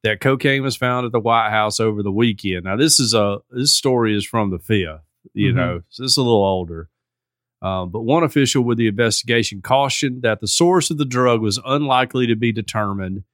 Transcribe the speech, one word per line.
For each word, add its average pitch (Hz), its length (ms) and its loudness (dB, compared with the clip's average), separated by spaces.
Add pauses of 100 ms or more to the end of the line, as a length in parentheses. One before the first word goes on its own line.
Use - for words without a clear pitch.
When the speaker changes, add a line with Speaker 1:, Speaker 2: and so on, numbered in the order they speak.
Speaker 1:
that 107 180 -2
cocaine 135 420 2
was 135 140 -4
found 123 280 -2
at 117 60 -6
the 120 80 0
White 113 300 2
House 107 320 0
over 107 200 0
the 101 120 -2
weekend. 98 500 0
Now, 95 140 -4
this 147 200 2
is 113 160 0
a, 104 260 0 (100)
this 123 260 -2
story 117 400 2
is 101 100 -2
from 107 260 -2
the 90 80 -4
fifth, 85 420 -2 (320)
you 139 160 2
Speaker 2:
Mm-hmm. 120 80 2
Speaker 1:
know, 87 320 -2
so - 140 -14
this 131 100 -2
is - 40 2
a 143 40 2
little 113 240 4
older. 85 440 -4 (720)
Um, 92 300 -6
but 110 120 -8
one 151 200 2
official 139 400 2
with 117 140 0
the 113 100 2
investigation 113 760 0
cautioned 131 600 0
that 110 180 0
the 110 80 -8
source 175 420 2
of 156 80 -4
the 147 80 -2
drug 123 360 2
was 110 240 -2
unlikely 131 600 0
to 113 100 2
be 117 160 0
determined 98 720 -6 (100)